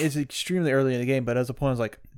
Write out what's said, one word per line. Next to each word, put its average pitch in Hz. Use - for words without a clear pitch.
it's 143
extremely 151
early 135
in 120
the 123
game, 131
but 120
as 127
a -
point, 139
I -
was 120
like, 110